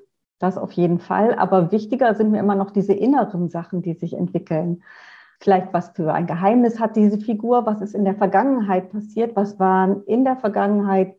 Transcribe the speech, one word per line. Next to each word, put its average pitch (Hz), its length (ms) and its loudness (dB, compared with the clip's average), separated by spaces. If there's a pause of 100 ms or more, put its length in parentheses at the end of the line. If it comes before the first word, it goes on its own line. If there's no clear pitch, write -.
(380)
Das 185 200 -2
auf - 140 -8
jeden 175 280 0
Fall. 214 340 0
Aber 175 380 2
wichtiger 214 420 0
sind 214 160 0
mir 214 80 0
immer 202 160 0
noch 196 160 -2
diese 196 220 0
inneren 202 560 0
Sachen, 170 340 -8
die 170 120 -6
sich 170 200 -8
entwickeln. 175 680 -4 (580)
Vielleicht, 185 320 0
was 175 180 -4
für 156 220 -4
ein 170 140 -2
Geheimnis 226 540 2
hat 220 160 -2
diese 208 240 4
Figur, 233 440 0
was 214 160 -2
ist 190 140 -10
in 208 100 0
der 190 120 0
Vergangenheit 202 760 0
passiert, 220 460 -4
was 202 240 -2
waren 190 460 2
in 247 180 2
der 262 120 0
Vergangenheit 202 840 0